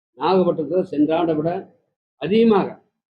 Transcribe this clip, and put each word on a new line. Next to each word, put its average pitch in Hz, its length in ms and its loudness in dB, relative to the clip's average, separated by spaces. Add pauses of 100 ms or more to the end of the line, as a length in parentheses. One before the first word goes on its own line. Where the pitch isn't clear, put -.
(180)
நாகப்பட்டினத்துல 175 640 0
சென்ற 156 360 -2
ஆண்டை 165 180 0
விட 175 400 -6 (400)
அதிகமாக, 202 680 2 (280)